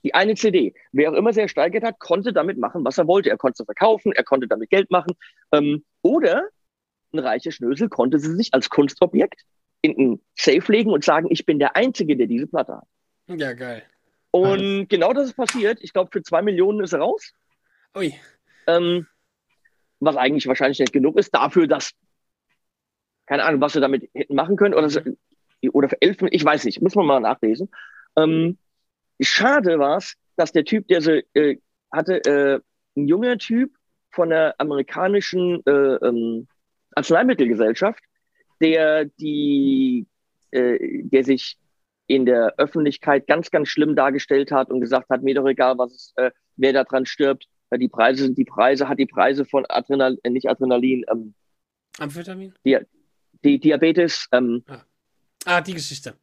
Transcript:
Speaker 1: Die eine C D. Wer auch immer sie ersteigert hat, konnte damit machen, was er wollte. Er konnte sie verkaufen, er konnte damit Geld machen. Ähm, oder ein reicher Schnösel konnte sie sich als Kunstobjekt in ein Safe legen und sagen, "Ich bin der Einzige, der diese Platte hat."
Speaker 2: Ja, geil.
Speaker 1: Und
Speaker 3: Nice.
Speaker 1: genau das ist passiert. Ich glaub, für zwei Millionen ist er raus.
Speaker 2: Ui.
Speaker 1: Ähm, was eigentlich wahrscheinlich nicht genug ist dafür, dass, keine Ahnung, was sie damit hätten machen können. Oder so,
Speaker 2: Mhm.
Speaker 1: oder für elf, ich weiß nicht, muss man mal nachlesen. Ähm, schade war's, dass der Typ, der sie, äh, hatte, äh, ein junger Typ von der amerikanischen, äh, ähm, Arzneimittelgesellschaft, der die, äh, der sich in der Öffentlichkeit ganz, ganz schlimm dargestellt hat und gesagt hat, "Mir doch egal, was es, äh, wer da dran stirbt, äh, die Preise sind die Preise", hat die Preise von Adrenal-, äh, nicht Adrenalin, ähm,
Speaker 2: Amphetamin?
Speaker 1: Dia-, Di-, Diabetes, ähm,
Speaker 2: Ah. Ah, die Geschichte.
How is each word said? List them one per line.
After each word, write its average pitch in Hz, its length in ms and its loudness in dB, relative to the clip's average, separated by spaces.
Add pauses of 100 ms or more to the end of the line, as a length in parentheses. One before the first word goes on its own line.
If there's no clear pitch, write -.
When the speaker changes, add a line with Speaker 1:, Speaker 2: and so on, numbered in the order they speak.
Speaker 1:
Die - 100 -4
eine 202 220 2
C 214 160 0
D. 143 220 0 (180)
Wer 151 200 2
auch - 40 -6
immer 220 160 2
sie 214 100 0
ersteigert 180 420 -2
hat, 226 160 -6
konnte 196 340 -4
damit 180 240 -2
machen, 123 260 -6
was 127 140 -4
er 165 100 2
wollte. 180 220 4
Er 110 80 0
konnte 127 200 -4
sie 110 80 -12
verkaufen, 214 480 0
er 120 100 0
konnte 127 240 -2
damit 110 220 -4
Geld 190 220 2
machen. 180 220 0 (380)
Ähm, 147 320 0 (180)
oder 285 460 2 (680)
ein 156 60 -4
reicher 127 320 -4
Schnösel 139 380 -4
konnte 131 300 0
sie 156 160 -4
sich 226 180 -2
als 131 160 0
Kunstobjekt - 720 0 (400)
in - 180 0
ein 127 220 2 (140)
Safe 160 360 2
legen 214 200 4
und 156 120 2
sagen, 165 260 2
"Ich - 160 -2
bin 151 140 0
der 143 160 0
Einzige, 151 420 0
der 117 100 0
diese 117 200 -4
Platte - 300 -6
hat." - 100 -20 (520)
Speaker 2:
Ja, 135 140 -6
geil. 120 300 -14 (480)
Speaker 1:
Und 196 480 0
Speaker 3:
Nice. 196 100 -8
Speaker 1:
genau 185 240 2
das 277 160 -2
ist 226 60 -16
passiert. 226 460 -4
Ich - 120 -20
glaub, 185 180 -2
für 185 120 -6
zwei 170 180 -2
Millionen 202 400 0
ist 175 120 -6
er 147 60 -2
raus. 240 340 -4 (640)
Speaker 2:
Ui. 175 200 -6 (520)
Speaker 1:
Ähm, 175 380 0 (960)
was 143 160 0
eigentlich 131 320 0
wahrscheinlich 135 320 -2
nicht 131 140 0
genug 143 240 2
ist - 180 0
dafür, 151 320 2
dass, 147 240 -2 (1300)
keine 143 180 -2
Ahnung, 151 160 2
was 143 140 0
sie 151 80 2
damit 135 320 0
hätten 143 220 -6
machen 165 200 0
können. 202 180 2
Oder 156 160 2
so, 147 120 -2
Speaker 2:
Mhm. - 160 -10 (560)
Speaker 1:
oder 139 160 4
für - 120 -2
elf, 185 160 2 (140)
ich 151 140 0
weiß 151 180 2
nicht, - 180 -4
muss 185 140 0
man 190 100 2
mal 139 140 2
nachlesen. 117 500 -2 (460)
Ähm, 160 420 0 (600)
schade 190 600 2
war's, 147 360 -2 (220)
dass 165 160 -2
der 156 100 2
Typ, 220 240 -2
der 175 140 4
sie, 156 220 2 (100)
äh, 147 240 2 (340)
hatte, 160 320 -2
äh, 139 360 2 (380)
ein 143 100 -2
junger 220 300 0
Typ 240 360 -2 (380)
von 165 180 -2
der 160 300 2
amerikanischen, 180 1080 -2
äh, 139 60 4 (240)
ähm, 117 520 -4 (480)
Arzneimittelgesellschaft, 147 1080 0 (580)
der 156 440 2
die, 139 1000 -2 (440)
äh, 123 520 -2
der 135 200 2
sich 131 340 -2 (500)
in 131 180 2
der 120 320 2
Öffentlichkeit 143 720 -2
ganz, 160 240 -2
ganz 151 180 0
schlimm 151 260 0
dargestellt 139 560 0
hat 131 180 0
und 127 120 -2
gesagt 127 280 -2
hat, 127 140 0
"Mir 135 120 0
doch 139 120 0
egal, 131 300 2
was 123 160 -2
es, - 240 -20
äh, 127 140 0 (260)
wer 135 160 2
da 131 100 2
dran 131 220 -2
stirbt, 139 420 -2 (220)
äh, 120 100 -2
die 127 80 0
Preise 131 360 2
sind 131 140 -2
die 131 60 0
Preise", 131 460 0
hat 143 100 -4
die 135 60 2
Preise 135 400 0
von 139 240 -2
Adrenal-, 131 540 -2
äh, 123 60 -2
nicht 127 200 -2
Adrenalin, 127 600 0
ähm, 110 240 -6 (640)
Speaker 2:
Amphetamin? 185 560 -14 (120)
Speaker 1:
Dia-, 135 200 2 (600)
Di-, 143 140 4
Diabetes, 160 760 2
ähm, 123 340 0
Speaker 2:
Ah. 123 140 -20 (640)
Ah, 175 160 2
die 185 120 -10
Geschichte. 143 500 -12